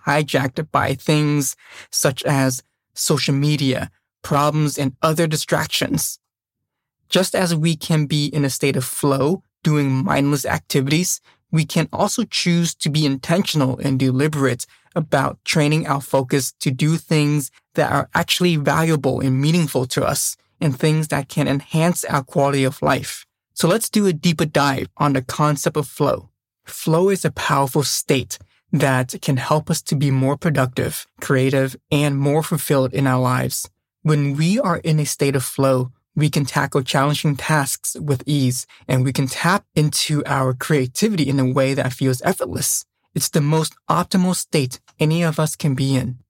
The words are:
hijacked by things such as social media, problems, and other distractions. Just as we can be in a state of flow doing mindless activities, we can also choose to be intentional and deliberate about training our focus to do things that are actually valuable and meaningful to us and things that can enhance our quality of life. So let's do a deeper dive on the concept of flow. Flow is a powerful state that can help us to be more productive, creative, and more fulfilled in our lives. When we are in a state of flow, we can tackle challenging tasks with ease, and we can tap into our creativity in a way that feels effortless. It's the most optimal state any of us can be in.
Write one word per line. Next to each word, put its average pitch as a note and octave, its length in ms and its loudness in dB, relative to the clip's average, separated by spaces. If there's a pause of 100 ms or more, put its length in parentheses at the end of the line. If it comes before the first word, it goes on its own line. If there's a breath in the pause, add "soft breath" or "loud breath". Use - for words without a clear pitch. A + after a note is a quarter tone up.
hijacked D3 680 0
by D3 200 0
things D3 640 0 (340 loud breath)
such - 340 0
as C3+ 380 0 (320)
social D3 400 0
media, C#3 560 0 (340)
problems, D3 540 0
and C3+ 240 -2
other D#3+ 240 2
distractions. D3+ 920 -2 (880)
Just F#3 260 0
as F3 220 0
we D#3+ 220 0
can D#3 300 0
be D3 180 0
in C#3+ 180 -2
a C3+ 60 0
state C#3 260 0
of C3 80 0
flow C#3 580 0 (220)
doing D3 260 2
mindless C#3 560 0
activities, D#3 760 -2 (280 soft breath)
we D#3 140 0
can D#3 300 -2
also G3+ 320 -2
choose E3+ 500 0
to - 140 -4
be D3+ 160 0
intentional C#3 720 0
and C3+ 200 -2
deliberate C3 680 0 (320 soft breath)
about C#3 480 -2
training D#3 420 2
our C#3 140 -2
focus C3+ 580 0
to D3 120 0
do D3+ 260 0
things D3 540 0 (240 soft breath)
that D3+ 140 2
are C#3+ 240 0
actually E3+ 440 0
valuable C#3+ 640 0
and C3 180 2
meaningful D3 460 2
to - 180 -2
us - 320 -2 (240)
and D3 180 0
things D#3 300 2
that C#3+ 220 -4
can C#3+ 180 -2
enhance D#3 560 0
our C#3 180 -2
quality C#3 440 0
of - 160 -2
life. - 440 -2 (320)
So E3 120 2
let's A3 200 0
do G#3 160 2
a F#3+ 60 4
deeper E3 320 0
dive C#3+ 540 0
on D3 160 2
the C3 80 0
concept D3+ 560 0
of C#3+ 100 -2
flow. C3+ 420 -2 (360)
Flow F3 420 0
is G3 160 0
a D#3+ 80 0
powerful C#3 520 0
state - 540 -2 (360 soft breath)
that C3+ 480 2
can C#3 160 0
help D3+ 320 0
us D#3+ 140 -2
to - 120 -2
be C#3 160 0
more C3 240 2
productive, B2+ 720 -2 (140)
creative, C3+ 520 0 (160)
and C#3+ 280 2
more C#3+ 260 0
fulfilled C3+ 500 0
in C3+ 140 2
our B2+ 140 2
lives. B2+ 480 -2 (320)
When D3 340 0
we E3+ 240 2
are F3 200 0
in D#3 200 0
a D3 60 0
state C#3 320 0
of B2+ 80 -2
flow, C3 480 0 (240)
we D3 120 2
can D3+ 140 0
tackle C#3 400 -2
challenging C#3+ 540 0
tasks - 580 -2
with C#3+ 300 -4
ease, C3 420 0 (220 loud breath)
and B2+ 160 2
we C3+ 80 -2
can C3+ 140 0
tap F3+ 360 0 (100)
into D3+ 520 0
our C3 280 0
creativity D3 760 0
in C#3 100 2
a C3 100 2
way C3+ 260 2
that C3 180 -2
feels B2+ 300 0
effortless. - 600 -2 (300)
It's - 160 -4
the E3+ 100 0
most D#3 340 0 (160)
optimal F3+ 460 2
state - 460 -4 (180)
any D#3+ 240 2
of D#3+ 160 0
us D#3 160 0
can C#3+ 200 0
be C3+ 200 0
in. B2 240 -2 (100)